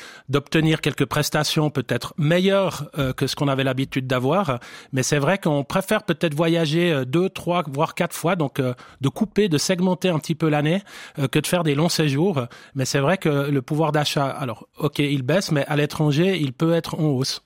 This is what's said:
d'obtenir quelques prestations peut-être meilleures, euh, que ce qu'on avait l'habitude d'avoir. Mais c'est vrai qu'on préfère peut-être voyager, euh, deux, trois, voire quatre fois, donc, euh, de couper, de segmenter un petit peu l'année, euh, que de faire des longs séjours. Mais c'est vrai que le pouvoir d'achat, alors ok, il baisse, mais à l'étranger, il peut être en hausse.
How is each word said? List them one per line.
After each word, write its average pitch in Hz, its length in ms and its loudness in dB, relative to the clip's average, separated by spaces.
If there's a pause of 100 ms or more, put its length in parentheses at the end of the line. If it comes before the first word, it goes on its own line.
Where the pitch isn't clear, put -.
(280)
d'obtenir 156 520 2
quelques 143 260 0
prestations 151 640 0
peut-être - 460 -4
meilleures, 180 800 2
euh, 131 160 0
que 135 140 -2
ce - 80 -2
qu'on 147 140 0
avait 135 160 2
l'habitude 131 420 -2
d'avoir. 131 540 0 (320)
Mais 131 100 0
c'est 147 160 0
vrai 160 200 2
qu'on 147 260 0
préfère - 400 -2
peut-être 165 300 -2
voyager, 165 580 2
euh, 135 120 0
deux, 165 240 0
trois, 175 380 -4
voire 143 280 -2
quatre 175 200 -2
fois, 175 220 0
donc, 147 240 -2
euh, 127 140 -2 (260)
de 131 80 0
couper, 208 400 0
de 151 80 2
segmenter 185 540 0
un 156 80 2
petit 160 160 -4
peu 160 140 0
l'année, 151 340 0 (360)
euh, 139 100 0
que 151 100 0
de 147 80 -2
faire 175 160 0
des 156 120 0
longs 160 140 2
séjours. 147 580 0 (280)
Mais 131 100 -2
c'est 143 160 0
vrai 156 160 2
que 170 120 -2 (220)
le 139 120 2
pouvoir 151 300 0
d'achat, 147 340 0
alors 131 500 -8
ok, - 220 -2
il 143 240 0
baisse, 160 280 0
mais 139 160 2
à 151 100 -2
l'étranger, 151 600 2
il 131 140 -2
peut 165 220 0
être 165 260 -4
en 156 40 0
hausse. 131 420 -2